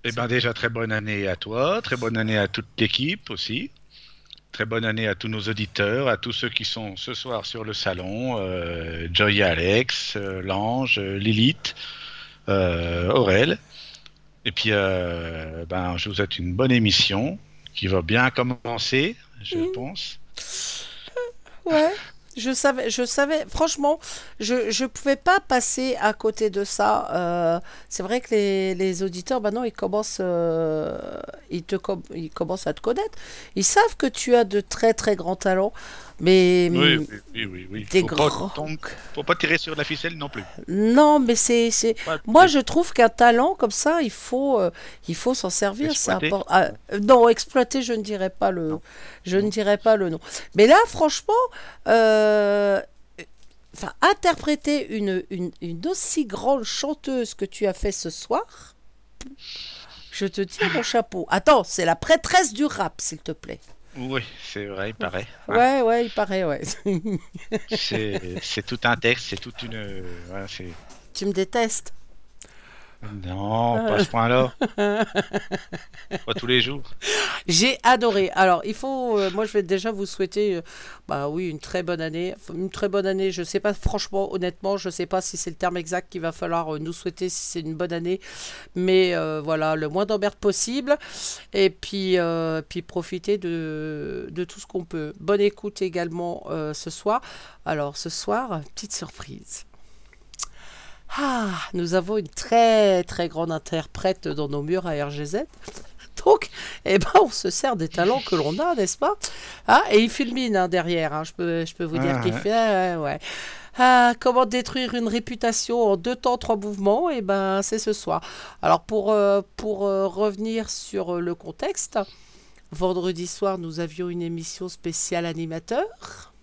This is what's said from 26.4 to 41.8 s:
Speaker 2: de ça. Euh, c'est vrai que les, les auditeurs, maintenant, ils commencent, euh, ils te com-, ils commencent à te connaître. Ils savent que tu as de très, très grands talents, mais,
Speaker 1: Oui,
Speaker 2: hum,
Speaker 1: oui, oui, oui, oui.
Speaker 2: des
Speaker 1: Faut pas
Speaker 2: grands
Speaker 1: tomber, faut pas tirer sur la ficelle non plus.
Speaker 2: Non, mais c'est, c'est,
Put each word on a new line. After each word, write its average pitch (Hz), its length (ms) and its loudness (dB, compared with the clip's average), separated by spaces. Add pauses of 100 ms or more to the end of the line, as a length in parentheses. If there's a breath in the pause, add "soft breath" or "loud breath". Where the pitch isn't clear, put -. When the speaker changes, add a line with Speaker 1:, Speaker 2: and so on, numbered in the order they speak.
Speaker 2:
de 196 140 -2
ça. 214 500 2
Euh, 170 460 0 (300 loud breath)
c'est - 120 -8
vrai 226 200 -2
que - 100 -8
les, 196 440 2
les 185 280 -2
auditeurs, 190 380 -2
maintenant, 214 220 -2
ils 208 100 -4
commencent, 202 480 -2
euh, 165 760 0 (540)
ils 170 120 -6
te - 120 -4
com-, 185 260 -4 (140)
ils 160 160 -8
commencent 180 360 -2
à 156 60 0
te - 80 -8
connaître. 381 360 0 (380 loud breath)
Ils 196 100 2
savent 427 320 6
que 269 100 2
tu - 280 4
as 233 100 8
de 196 160 0
très, 226 320 2
très 214 220 2
grands 180 200 -2
talents, 190 380 2 (480 loud breath)
mais, 180 500 6
Speaker 1:
Oui, 147 260 6
Speaker 2:
hum, 151 120 -2
Speaker 1:
oui, 104 100 -12 (140)
oui, 113 120 -6
oui, 92 260 -12
oui. 107 180 -8
Speaker 2:
des 185 120 4
Speaker 1:
Faut 156 60 0
pas 151 200 4
Speaker 2:
grands 185 220 -2
Speaker 1:
tomber, 156 260 -6 (400)
faut 151 80 -6
pas 165 120 2
tirer 160 220 2
sur 156 180 -4
la 147 100 -2
ficelle 165 320 -4
non 147 100 -6
plus. 110 160 -10 (240)
Speaker 2:
Non, 254 520 6
mais 240 160 4
c'est, 233 360 4
c'est, 226 220 2 (120)